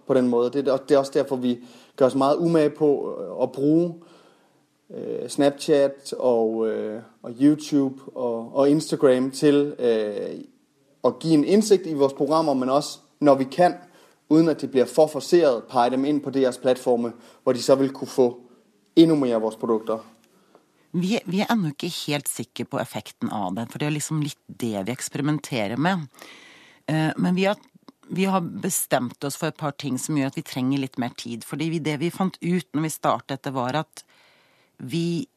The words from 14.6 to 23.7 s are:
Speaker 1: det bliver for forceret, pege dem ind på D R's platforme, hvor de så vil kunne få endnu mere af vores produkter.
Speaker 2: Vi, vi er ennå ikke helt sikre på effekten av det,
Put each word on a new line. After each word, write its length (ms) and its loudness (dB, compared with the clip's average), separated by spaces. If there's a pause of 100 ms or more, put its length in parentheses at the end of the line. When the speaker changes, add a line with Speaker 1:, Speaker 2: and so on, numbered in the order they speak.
Speaker 1:
det 100 -6
bliver 140 4
for 220 4
forceret, 640 2
pege 180 2
dem 160 0
ind 160 0
på 80 -8
D 60 -8
R's 260 0
platforme, 520 0 (300)
hvor 100 2
de 80 -4
så 140 4
vil 140 2
kunne 180 -10
få 340 0 (540)
endnu 200 8
mere 200 0
af 60 0
vores 140 -2
produkter. 420 -2 (920)
Speaker 2:
Vi, 340 -2
vi 140 -2
er 120 -2
ennå 220 0
ikke 160 -8 (180)
helt 220 -4
sikre 360 -10
på 120 -8
effekten 560 -8
av 220 -4
det, 160 -6